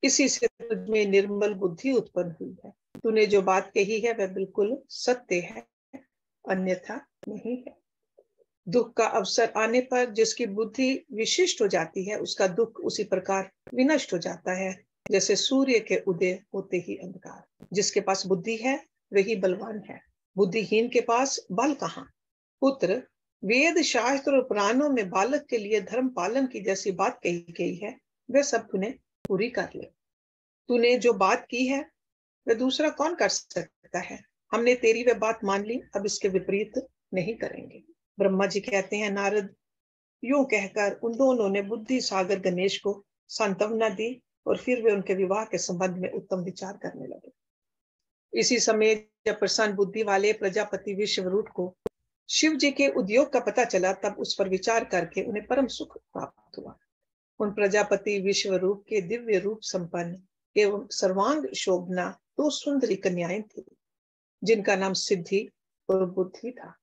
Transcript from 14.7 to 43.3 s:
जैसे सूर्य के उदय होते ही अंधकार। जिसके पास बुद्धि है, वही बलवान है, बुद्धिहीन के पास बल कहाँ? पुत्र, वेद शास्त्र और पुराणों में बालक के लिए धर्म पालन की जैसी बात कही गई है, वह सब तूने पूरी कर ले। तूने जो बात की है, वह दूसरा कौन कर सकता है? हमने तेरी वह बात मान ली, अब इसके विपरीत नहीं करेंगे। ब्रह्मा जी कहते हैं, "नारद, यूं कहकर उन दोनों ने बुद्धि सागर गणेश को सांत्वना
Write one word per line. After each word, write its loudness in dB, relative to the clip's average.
जैसे 4
सूर्य 4
के 0
उदय 0
होते -4
ही -6
अंधकार। -18
जिसके 0
पास -2
बुद्धि 0
है, -2
वही 2
बलवान -2
है, -16
बुद्धिहीन 2
के 2
पास 0
बल 2
कहाँ? -8
पुत्र, 2
वेद 4
शास्त्र 2
और 6
पुराणों 2
में 0
बालक 0
के -2
लिए 0
धर्म -2
पालन 0
की -8
जैसी -2
बात 0
कही 0
गई -6
है, -10
वह 6
सब 0
तूने -4
पूरी 0
कर -4
ले। -12
तूने 4
जो 4
बात 2
की -2
है, -4
वह 4
दूसरा 0
कौन -2
कर 2
सकता -8
है? -12
हमने 4
तेरी 2
वह 4
बात -2
मान 0
ली, -6
अब -4
इसके -2
विपरीत -2
नहीं -4
करेंगे। -12
ब्रह्मा 4
जी -2
कहते -2
हैं, -2
"नारद, -2
यूं 2
कहकर 0
उन -2
दोनों 4
ने 0
बुद्धि -2
सागर 0
गणेश 0
को -6
सांत्वना 0